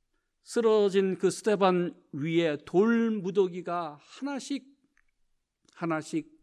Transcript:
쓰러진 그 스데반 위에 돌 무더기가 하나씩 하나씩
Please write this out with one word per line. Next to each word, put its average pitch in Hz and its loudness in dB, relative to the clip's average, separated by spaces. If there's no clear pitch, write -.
쓰러진 202 2
그 185 0
스데반 180 0
위에 160 -2
돌 226 4
무더기가 175 -4
하나씩 277 -10
하나씩 160 -6